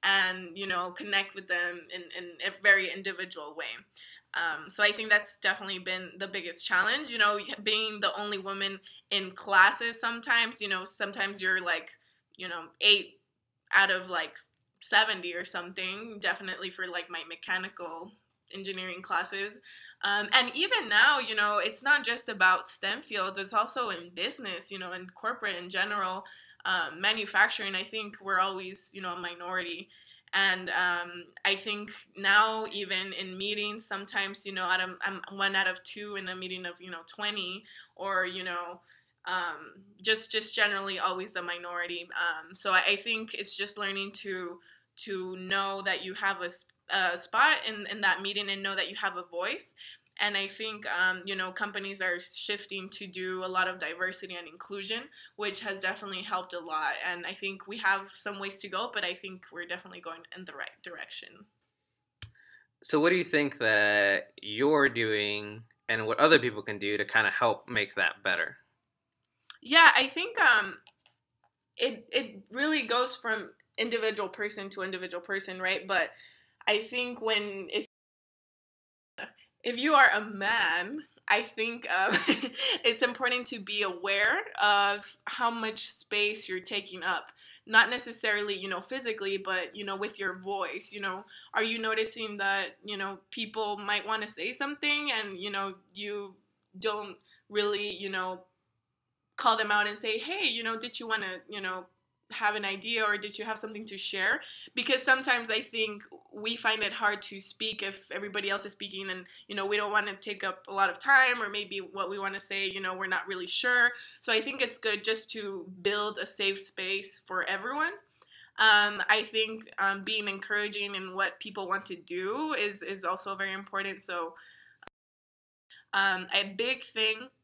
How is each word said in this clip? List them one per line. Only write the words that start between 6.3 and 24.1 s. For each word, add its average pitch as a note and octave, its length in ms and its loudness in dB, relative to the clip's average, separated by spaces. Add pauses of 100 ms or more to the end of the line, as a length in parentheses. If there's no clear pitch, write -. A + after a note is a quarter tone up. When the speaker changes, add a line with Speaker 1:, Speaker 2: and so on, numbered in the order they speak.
Speaker 1:
challenge, A#3 460 2
you A#3 80 -4
know, G#3 200 6 (240)
being G#3+ 380 0
the G3+ 180 0
only G#3 200 -2
woman G3 420 -4 (300)
in F#3+ 220 -2
classes G#3 680 6
sometimes, A#3 580 2
you G#3 120 -4
know, F#3 160 -2
sometimes G3+ 560 -4
you're, F#3 180 2
like, E3 300 -2 (460)
you F#3 120 -10
know, E3+ 160 -8 (160)
eight G3+ 400 6 (540)
out G3 160 8
of, F#3 180 -2
like, D#3+ 240 0 (480)
seventy G3+ 540 2
or F3+ 100 -6
something, F#3+ 760 -6
definitely F#3+ 520 -4
for, F#3 160 -8
like, F3 240 -6
my E3+ 180 -6
mechanical F3+ 840 -6 (440)
engineering F#3 480 -8
classes. G3 560 -4 (440)
Um, G#3 300 2
and B3 220 8
even F#4 340 2
now, A#3 300 8
you A3 160 -2
know, G#3 280 4
it's A3 200 -2
not C#4+ 200 6
just A#3 280 -2
about F#3 380 4
stem G#3+ 340 -4
fields, F#3+ 360 -4
it's G3 140 -6
also A3+ 380 0
in F3 240 -8